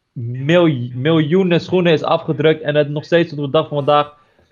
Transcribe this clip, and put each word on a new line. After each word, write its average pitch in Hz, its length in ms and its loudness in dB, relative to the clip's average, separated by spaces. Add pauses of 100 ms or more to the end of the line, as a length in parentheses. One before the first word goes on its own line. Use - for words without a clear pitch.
(120)
mil-, 135 840 0
miljoenen 160 680 2
schoenen 175 320 0
is - 100 0
afgedrukt 160 580 0
en 143 140 -2
het 147 140 2
nog 151 160 -6
steeds 170 240 2
tot 147 100 -12
op 147 60 -6
de 135 60 -8
dag 156 160 0
van 147 100 -6
vandaag 147 380 0 (360)